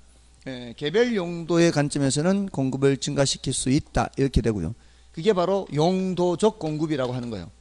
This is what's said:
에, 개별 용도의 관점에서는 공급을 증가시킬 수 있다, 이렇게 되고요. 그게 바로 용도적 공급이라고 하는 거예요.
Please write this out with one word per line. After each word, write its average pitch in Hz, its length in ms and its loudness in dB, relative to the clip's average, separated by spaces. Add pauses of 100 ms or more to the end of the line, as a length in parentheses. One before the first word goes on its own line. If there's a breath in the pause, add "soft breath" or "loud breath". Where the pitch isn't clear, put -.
(460)
에, 123 300 -12
개별 220 380 0
용도의 170 580 2
관점에서는 147 760 0
공급을 135 480 2
증가시킬 139 560 -2
수 - 180 -2
있다, 131 460 0
이렇게 135 240 2
되고요. 107 340 -2 (380 soft breath)
그게 175 200 0
바로 185 400 0
용도적 180 880 0
공급이라고 151 540 -2
하는 123 180 -6
거예요. 90 200 -8 (100)